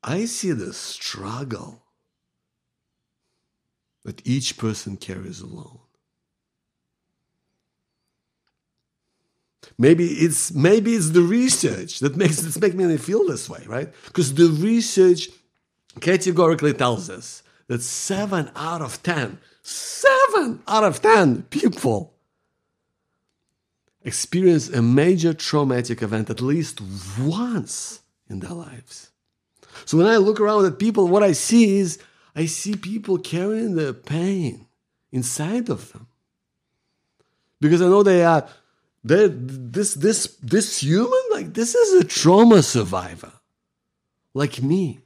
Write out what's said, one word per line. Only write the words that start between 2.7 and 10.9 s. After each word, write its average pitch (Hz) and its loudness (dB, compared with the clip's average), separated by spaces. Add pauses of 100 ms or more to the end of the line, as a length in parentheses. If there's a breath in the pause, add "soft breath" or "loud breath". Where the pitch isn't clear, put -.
that - -16
each 127 -4
person 104 -8
carries 92 -14
alone. - -20 (4000 soft breath)
Maybe 165 6
it's, 170 -2
maybe 202 2